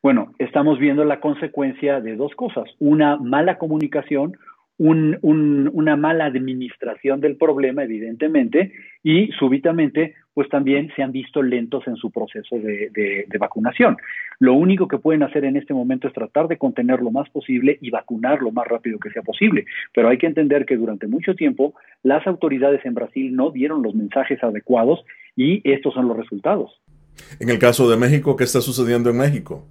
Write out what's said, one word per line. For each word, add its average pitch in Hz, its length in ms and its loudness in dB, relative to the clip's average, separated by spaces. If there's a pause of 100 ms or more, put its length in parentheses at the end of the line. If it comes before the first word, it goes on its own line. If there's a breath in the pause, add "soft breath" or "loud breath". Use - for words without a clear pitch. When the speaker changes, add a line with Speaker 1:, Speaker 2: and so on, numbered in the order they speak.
Speaker 1:
Bueno, 123 360 2
estamos 143 400 0
viendo 143 260 2
la 143 160 0
consecuencia 143 800 -2
de 110 160 -8
dos 139 180 -6
cosas. 196 300 -8 (140)
Una 147 380 4
mala 147 400 0
comunicación, 151 800 -4 (420 soft breath)
un, 160 420 4
un, 147 520 4
una 151 240 2
mala 156 280 0
administración 127 960 -4
del 151 160 0
problema, 139 480 2
evidentemente, 120 880 0 (300 loud breath)
y 170 260 4 (100)
súbitamente, 156 760 0 (180 loud breath)
pues 139 160 -2
también 143 480 0
se 143 60 -4
han 131 100 -6
visto 135 300 -4
lentos 123 440 -2
en 120 100 -6
su 110 140 -8
proceso 110 460 -8
de, 107 380 -6
de, 101 340 -4
de 104 100 -6
vacunación. 123 600 -2 (400 loud breath)
Lo 127 160 4
único 180 340 4
que - 80 -4
pueden 156 260 0
hacer 139 220 -2
en 135 120 -2
este 143 180 -6
momento 131 340 -2
es - 60 -8
tratar 147 340 -2
de 165 80 -2
contener 127 460 0
lo 117 80 -2
más 135 180 -4
posible 135 540 0
y 123 80 -10
vacunar 120 500 -2
lo 113 120 -4
más 117 140 -4
rápido 113 320 -4
que 104 120 -12
sea - 120 -10
posible. - 440 0 (260 loud breath)
Pero 117 160 4
hay 127 80 4
que 165 100 0
entender 143 380 2
que 127 140 -2
durante 110 300 -6
mucho 170 260 -2
tiempo 143 400 0 (280 soft breath)
las 143 240 2
autoridades 139 600 2
en 120 80 -4
Brasil 127 420 -6
no 131 140 0
dieron 139 320 -2
los 107 120 -4
mensajes 117 480 -2
adecuados 120 640 0 (320 loud breath)
y 156 240 2 (100)
estos 135 220 0
son 127 160 -2
los 113 80 -2
resultados. 117 640 -6 (580 loud breath)
Speaker 2:
En 117 120 -2
el 117 80 2
caso 120 320 6
de 113 80 4
México, 143 360 2
¿qué 131 100 0
está 123 180 0
sucediendo 120 480 0
en 117 80 0
México? 127 520 -2